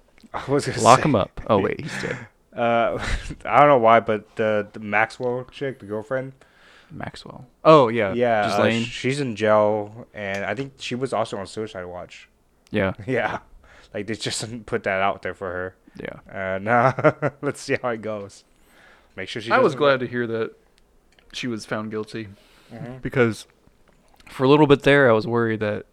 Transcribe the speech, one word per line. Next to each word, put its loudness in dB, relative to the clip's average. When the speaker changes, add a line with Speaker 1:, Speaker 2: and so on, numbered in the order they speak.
Speaker 1:
I -8
was 0
gonna -4
Speaker 2:
Lock 8
Speaker 1:
say -4
Speaker 2:
him 2
up. -2
Oh, 2
Speaker 1:
<laughs> 0
Speaker 2:
wait, -4
he's -10
dead. -8
Speaker 1:
Uh, 0
<laughs> -14
I 6
don't 8
know 8
why, 8
but -4
the, 0
the -16
Maxwell -4
chick, -8
the -20
girlfriend. -6
Speaker 2:
Maxwell. -14
Oh, 8
yeah. 0
Speaker 1:
Yeah, 2
uh, 2
Speaker 2:
Ghislaine. 2
Speaker 1:
she's -4
in -4
jail, 0
and -8
I -4
think -10
she -8
was -6
also -4
on -10
Suicide -10
Watch. -16
Speaker 2:
Yeah. 0
Speaker 1:
<laughs> -14
Yeah. -4
Like, -8
they -6
just -8
didn't -10
put -6
that -2
out -2
there -8
for -10
her. -8
Speaker 2:
Yeah. -12
Speaker 1:
And, -6
uh, 2
<laughs> -16
let's -6
see -4
how -4
it -8
goes. -12
Make -10
sure -8
she -6
Speaker 2:
I 4
was 4
Speaker 1:
doesn't -8
Speaker 2:
glad 4
to -6
hear -4
that -4
she -8
was -6
found -8
guilty -10
Speaker 1:
Mm-hmm. -14
Speaker 2:
because 0
for -4
a 6
little 6
bit 6
there, 6
I 6
was 2
worried -2
that -4